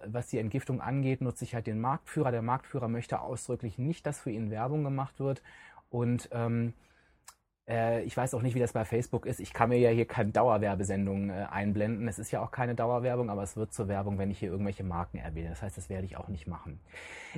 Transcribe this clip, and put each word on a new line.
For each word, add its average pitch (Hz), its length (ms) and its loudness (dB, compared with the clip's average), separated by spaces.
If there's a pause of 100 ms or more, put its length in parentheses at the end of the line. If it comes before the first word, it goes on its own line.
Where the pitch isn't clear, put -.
was 117 220 -4
die 120 100 0
Entgiftung 127 420 -2
angeht, 131 400 0
nutze 123 220 -2
ich - 100 -8
halt 117 140 -4
den 110 120 -2
Marktführer. 135 520 0
Der 117 100 0
Marktführer 127 460 -2
möchte 117 340 -2
ausdrücklich 120 560 -4
nicht, 147 300 -2
dass 151 140 -4
für 127 100 -4
ihn 107 180 -2
Werbung 127 340 0
gemacht 139 360 -2
wird 135 240 -2 (480)
und... 120 400 2
Ähm, 117 420 0 (960)
äh, 117 340 2
ich - 120 -4
weiß 127 180 0
auch 120 80 0
nicht, 123 140 2
wie 127 60 4
das 120 100 2
bei 113 140 0
Facebook 117 400 0
ist. 123 160 -4
Ich 92 100 -10
kann 117 160 4
mir 123 100 6
ja 123 120 10
hier 113 160 6
keine 107 260 2
Dauerwerbesendung, 98 1000 4
äh, 98 220 -4
einblenden. 107 560 2
Es 104 100 -4
ist 110 140 -6
ja 92 100 0
auch 120 100 -4
keine 120 240 0
Dauerwerbung, 123 540 2
aber 101 140 -2
es - 140 -6
wird 110 160 -4
zur 101 160 -2
Werbung, 101 280 0
wenn 98 140 0
ich 98 80 -6
hier 101 100 -2
irgendwelche 98 360 -2
Marken 87 320 -4
erwähne. 82 320 -6
Das 85 120 -8
heißt, 101 140 -6
das 95 140 -12
werde 95 160 -4
ich 95 100 -10
auch - 140 -10
nicht - 180 -8
machen. 82 320 -10 (580)